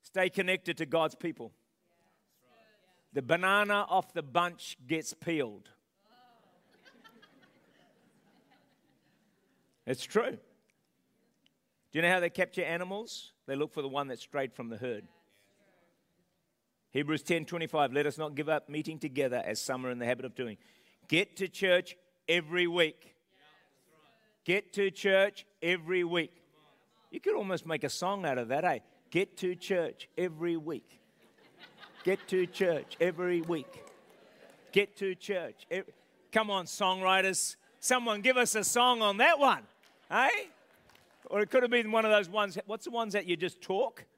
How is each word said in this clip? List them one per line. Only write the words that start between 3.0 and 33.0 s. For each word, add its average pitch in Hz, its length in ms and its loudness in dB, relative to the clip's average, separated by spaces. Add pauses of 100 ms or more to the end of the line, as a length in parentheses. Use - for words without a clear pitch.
The 139 100 -2
banana 196 640 2
off 185 260 0
the 165 80 -4
bunch 170 640 -4
gets 160 260 -4
peeled. 120 560 -6 (4000)
It's 127 180 -4
true. 233 260 0
Do - 1700 -16
you 165 40 2
know 175 80 4
how 185 100 4
they 170 100 0
capture 180 340 -2
animals? 180 680 -8 (140)
They 135 100 -4
look 147 160 -4
for 151 100 -6
the 139 60 -4
one 139 200 -4
that 120 100 -10
strayed 135 360 -6
from 120 140 -12
the 110 100 -10
herd. 107 280 -6 (1900)
Hebrews 147 300 -2
ten 165 220 -2
twenty-five, 156 480 -2
"Let 147 140 0
us 143 100 -4
not 151 180 -6
give 147 140 -4
up 151 200 -2
meeting 151 300 -8
together 131 460 -2
as 110 160 -4
some 127 240 -6
are 127 60 -4
in 123 80 -6
the 120 80 -4
habit 120 180 -2
of 107 100 -10
doing." 117 220 -8 (520)
Get 175 280 2
to 185 120 -4
church 180 480 2 (320)
every 175 380 2
week. 170 500 0 (1300)
Get 190 300 0
to 196 160 0
church 196 540 2 (160)
every 175 440 0
week. 170 380 -2 (680)
You - 100 -10
could 415 140 0
almost 190 320 -2
make 156 180 -2
a 131 60 -2
song 190 340 -4
out 135 140 0
of 117 100 -6
that, 143 160 0
eh? 156 140 2 (320)
Get 185 280 0
to 180 160 -2
church 170 640 -4
every 170 400 -2
week. 156 440 -8 (1040)
Get 190 240 0
to 185 180 2
church 175 540 -2